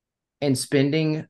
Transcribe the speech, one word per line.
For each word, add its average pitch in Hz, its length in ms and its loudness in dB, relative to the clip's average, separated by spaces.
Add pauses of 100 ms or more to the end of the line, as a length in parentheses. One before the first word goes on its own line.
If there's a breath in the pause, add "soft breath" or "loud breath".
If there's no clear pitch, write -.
(420)
and 139 140 2
spending, 156 760 0